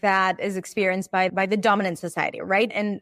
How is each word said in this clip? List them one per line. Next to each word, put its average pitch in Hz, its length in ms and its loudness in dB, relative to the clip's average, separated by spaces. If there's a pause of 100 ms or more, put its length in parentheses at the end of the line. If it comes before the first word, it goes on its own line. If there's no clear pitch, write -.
that 190 400 2
is 196 160 -4
experienced 190 540 -2
by, 185 180 2
by 190 160 0
the 202 120 0
dominant 202 400 2
society, - 440 -4
right? 196 320 2
And 208 280 -4